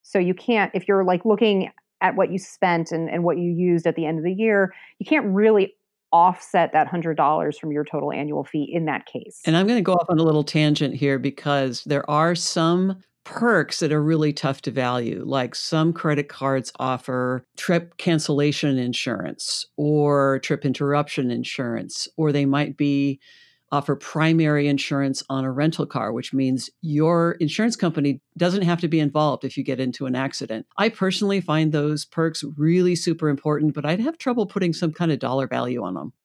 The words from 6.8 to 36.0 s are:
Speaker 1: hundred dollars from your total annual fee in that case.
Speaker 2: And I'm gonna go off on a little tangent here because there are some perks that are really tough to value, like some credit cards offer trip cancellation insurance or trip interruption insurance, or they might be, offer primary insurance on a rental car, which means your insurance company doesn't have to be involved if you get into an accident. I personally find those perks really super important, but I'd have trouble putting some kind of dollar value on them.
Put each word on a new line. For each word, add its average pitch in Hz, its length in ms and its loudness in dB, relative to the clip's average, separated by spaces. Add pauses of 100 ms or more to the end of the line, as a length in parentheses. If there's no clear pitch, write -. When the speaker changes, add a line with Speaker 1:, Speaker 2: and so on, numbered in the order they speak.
Speaker 1:
hundred 165 280 -4
dollars 151 420 0
from 160 140 -8
your 147 120 -2
total 147 280 -6
annual 147 320 -4
fee 147 280 -4
in 165 140 -2
that - 200 -4
case. - 380 -14
Speaker 2:
And 160 120 4
I'm 190 100 4
gonna 226 160 2
go 180 120 2
off 170 140 0
on 170 100 2
a 160 60 4
little 151 200 4
tangent 147 500 0
here 135 240 0
because 135 680 -2
there 143 240 -2
are 160 260 2
some 175 680 0 (220)
perks 214 560 0
that 151 120 2
are 151 100 2
really 151 300 2
tough 139 300 -4
to - 80 -4
value, 123 560 -2
like 131 280 -2
some 160 380 0
credit 147 360 -2
cards 135 500 -2
offer 127 680 -4 (140)
trip 170 400 -2
cancellation 147 800 0
insurance 120 880 -6 (100)
or 147 680 2
trip - 220 -4
interruption 143 680 0
insurance, 117 840 -6
or 156 160 2
they 143 140 2
might 143 320 0
be, 139 420 0 (500)
offer 139 240 0
primary 156 720 2
insurance 139 640 0
on 135 160 -4
a 131 80 -4
rental 151 320 0
car, 110 260 -4
which 117 220 -6
means 131 380 0 (100)
your 170 520 2
insurance 214 440 -2
company 143 420 0 (200)
doesn't 180 240 2
have 170 180 2
to 175 80 -2
be 160 100 2
involved 151 460 0
if 131 140 -6
you 139 40 -4
get 127 160 -4
into 131 280 -4
an 127 100 -2
accident. 131 480 -6 (140)
I 208 100 2
personally 196 540 0
find 156 280 2
those 151 360 -2
perks 160 360 -2 (140)
really 175 380 4
super 165 340 -2
important, 147 460 0
but 147 100 -8
I'd 165 160 0
have 311 160 -2
trouble 240 300 -2
putting 190 260 -2
some 156 220 -2
kind 165 180 0
of 131 60 -2
dollar 131 280 -2
value 123 380 -4
on 92 80 -6
them. 76 220 -10 (100)